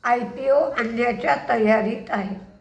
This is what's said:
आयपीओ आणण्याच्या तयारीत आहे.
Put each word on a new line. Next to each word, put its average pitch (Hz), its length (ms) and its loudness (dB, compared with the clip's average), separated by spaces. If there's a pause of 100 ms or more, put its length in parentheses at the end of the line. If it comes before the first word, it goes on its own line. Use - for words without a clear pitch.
आयपीओ 254 540 2
आणण्याच्या 240 760 0 (120)
तयारीत 214 600 2
आहे. 196 240 -4 (260)